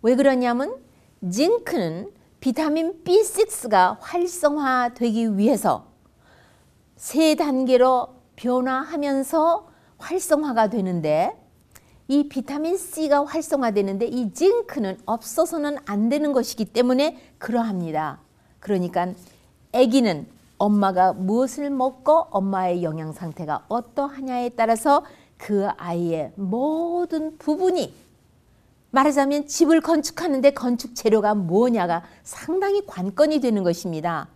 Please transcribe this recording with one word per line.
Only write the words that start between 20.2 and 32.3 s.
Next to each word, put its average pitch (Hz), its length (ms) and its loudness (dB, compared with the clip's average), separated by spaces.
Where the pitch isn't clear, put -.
엄마가 190 560 4
무엇을 254 560 -2
먹고 277 640 2
엄마의 185 520 0
영양 156 300 -6
상태가 156 560 -8
어떠하냐에 247 800 -4
따라서 233 540 2
그 202 300 0
아이의 170 580 -4
모든 311 1000 -2
부분이, 349 560 0
말하자면 285 560 2
집을 320 340 4
건축하는데 302 680 2
건축 247 440 -4
재료가 214 400 2
뭐냐가 185 680 2
상당히 392 600 -2